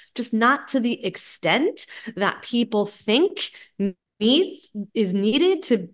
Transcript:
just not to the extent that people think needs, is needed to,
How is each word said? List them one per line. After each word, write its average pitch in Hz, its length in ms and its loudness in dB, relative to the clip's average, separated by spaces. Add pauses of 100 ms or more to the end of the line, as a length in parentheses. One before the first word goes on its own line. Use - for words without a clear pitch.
(160)
just 247 180 -4
not 247 360 2
to 269 100 0
the 233 260 -2
extent 196 800 -2 (300)
that 190 260 -2
people 226 440 0
think - 640 -2 (680)
needs, 277 500 2 (240)
is 190 200 0
needed 285 500 2
to, 190 300 0